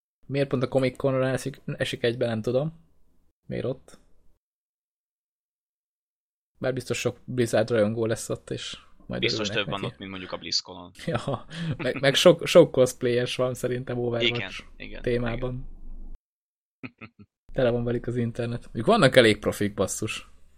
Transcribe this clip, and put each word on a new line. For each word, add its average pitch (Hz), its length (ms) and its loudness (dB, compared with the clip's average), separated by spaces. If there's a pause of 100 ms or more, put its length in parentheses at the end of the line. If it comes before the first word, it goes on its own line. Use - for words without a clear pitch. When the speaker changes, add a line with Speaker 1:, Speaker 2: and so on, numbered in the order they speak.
(260)
Speaker 1:
Miért 139 220 -2
pont 127 140 0
a 127 60 -2
Comic-Conra 131 600 0
esik, 131 380 -6
esik - 360 -6
egybe, 120 240 0
nem 110 160 -4
tudom. 131 420 -2 (640)
Miért 120 180 -6
ott? - 340 -8 (2500)
Bár 127 140 -2
biztos 123 260 -4
sok - 260 -4
Blizzard 117 460 0
rajongó 113 360 2
lesz 113 220 -4
ott, - 220 -8
és - 260 -8 (300)
majd 62 140 -6
Speaker 2:
Biztos 107 280 0
Speaker 1:
örülnek 104 160 -2
Speaker 2:
több - 80 -6
van 98 80 -4
Speaker 1:
neki. - 120 -6
Speaker 2:
ott, - 60 -20
mint 98 120 -12
mondjuk 92 220 -10
a 87 60 -8
BlizzConon. 90 520 -8 (100)
Speaker 1:
<laughs> - 60 -10
Ja, - 400 -4 (300)
meg, 127 240 -4
meg 139 140 4
sok, - 320 8
sok 156 260 10
cosplayes 123 640 2
van 127 180 0
szerintem 123 440 -4
Overwatch 120 380 0
Speaker 2:
Igen, 98 140 -6 (260)
igen, 101 260 -14
Speaker 1:
témában. 123 520 -2
Speaker 2:
igen. - 180 -10 (1400)
<laughs> - 400 -20
Speaker 1:
Tele 127 180 2
van 120 140 0
velük 120 220 -2
az 123 100 -4
internet. 117 460 -4
Mondjuk - 240 -6
vannak 175 300 6
elég 113 220 8
profik, 101 360 -2
basszus. - 520 -4 (320)